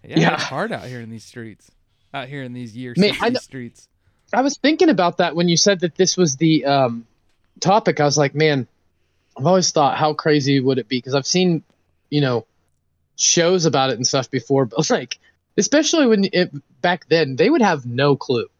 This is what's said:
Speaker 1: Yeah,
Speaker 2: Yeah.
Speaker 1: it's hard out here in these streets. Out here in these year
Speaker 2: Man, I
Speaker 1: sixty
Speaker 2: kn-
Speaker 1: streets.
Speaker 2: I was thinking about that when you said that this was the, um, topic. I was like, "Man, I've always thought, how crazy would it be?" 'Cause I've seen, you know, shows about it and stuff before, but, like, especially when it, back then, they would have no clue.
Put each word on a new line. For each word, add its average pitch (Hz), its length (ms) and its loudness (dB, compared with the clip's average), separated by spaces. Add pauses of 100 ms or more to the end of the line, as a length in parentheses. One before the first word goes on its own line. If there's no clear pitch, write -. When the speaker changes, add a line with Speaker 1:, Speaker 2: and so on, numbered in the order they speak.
Speaker 1:
Yeah, 156 160 -4
Speaker 2:
Yeah. 160 180 2
Speaker 1:
it's - 80 -6
hard 185 280 -6
out 131 140 -10
here 127 160 -12
in 113 80 -14
these 113 160 -16
streets. 113 440 -18 (440)
Out 135 160 -10
here 139 120 -12
in 123 120 -12
these 120 240 -12
year 123 180 -12
Speaker 2:
Man, 185 140 2
I - 20 -2
Speaker 1:
sixty 208 200 -4
Speaker 2:
kn- 254 100 -4
Speaker 1:
streets. - 460 -18 (440)
Speaker 2:
I 226 120 0
was 277 120 -2
thinking 311 320 2
about 175 300 2
that 170 180 0
when 175 140 2
you 165 80 2
said 196 240 2
that 175 140 -4
this 185 200 0
was 160 220 0
the, 160 260 2
um, 131 420 0 (540)
topic. 190 400 0
I 147 60 2
was 147 120 0
like, 143 160 0
"Man, 143 320 0 (720)
I've 131 80 -6
always 180 260 4
thought, 156 260 2
how 151 160 0
crazy 139 480 0
would 131 160 0
it 120 100 -6
be?" 127 140 -4
'Cause 135 140 -6
I've 139 120 -2
seen, 180 360 0 (460)
you 147 120 0
know, 123 240 -2 (720)
shows 170 480 2
about 139 240 2
it 117 80 -2
and 123 100 -2
stuff 135 240 -2
before, 135 340 0
but, 156 240 -4
like, 160 300 -4 (380)
especially 294 500 2
when 196 240 2
it, 175 180 0 (320)
back 175 280 -2
then, 151 260 0
they 165 140 2
would 330 120 2
have 156 240 0
no 131 300 0
clue. 113 320 -4 (120)